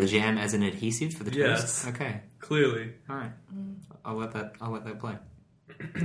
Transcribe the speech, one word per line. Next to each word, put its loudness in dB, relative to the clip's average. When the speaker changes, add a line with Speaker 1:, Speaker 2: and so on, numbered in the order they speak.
Speaker 1:
confused. 6
Speaker 2:
jam 4
as 0
an 4
adhesive 0
for -8
the -4
toast? 0
Speaker 3:
Yes. 2
Speaker 2:
Okay. -4
Speaker 3:
Clearly. 2
Speaker 2:
All -6
right. -8
Speaker 4:
Mm. -8
Speaker 2:
I'll -4
let -2
that, -6
I'll -6
let -6
that -10
play. -6
Speaker 3:
<clears throat> -12